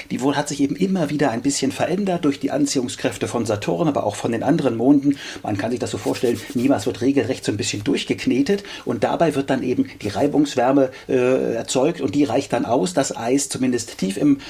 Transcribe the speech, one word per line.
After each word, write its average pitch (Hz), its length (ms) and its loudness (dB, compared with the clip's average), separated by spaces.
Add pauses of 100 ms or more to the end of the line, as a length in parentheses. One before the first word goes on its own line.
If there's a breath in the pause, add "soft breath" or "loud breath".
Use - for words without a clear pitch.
die 120 120 -4
wohl, 143 160 2
hat 196 100 -2
sich 143 140 -4
eben 139 160 0
immer 185 320 0
wieder 143 220 0
ein 117 100 -4
bisschen 135 320 0
verändert 175 500 -2
durch 139 160 0
die 139 120 -4
Anziehungskräfte 127 760 -2
von 117 180 -2
Saturn, 113 440 0
aber - 160 0
auch 104 100 -2
von 123 160 -4
den 110 120 -2
anderen 135 340 2
Monden. 139 400 4 (260 loud breath)
Man 107 140 -2
kann 113 140 -4
sich 120 100 -4
das 110 100 -4
so 117 60 -4
vorstellen, 123 420 0 (140)
Mimas 123 320 2
wird 120 160 -2
regelrecht 127 420 0
so 139 80 0
ein 104 60 -4
bisschen 107 260 -4
durchgeknetet 139 800 0 (220 loud breath)
und 117 180 -2
dabei 143 320 2
wird 135 140 -2
dann 127 140 0
eben 135 260 0 (120)
die 107 60 -6
Reibungswärme, 139 840 2 (180 loud breath)
äh, 127 460 2
erzeugt 135 440 0
und 127 160 -2
die 147 80 4
reicht 131 300 0
dann 117 100 0
aus, 160 300 0
das 135 240 0
Eis 127 320 0
zumindest 123 480 -2
tief 190 180 -2
im, 143 240 4 (100)